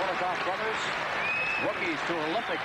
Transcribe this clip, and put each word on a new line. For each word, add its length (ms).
Golikov 400
brothers, 400
rookies 380
to 40
Olympic 300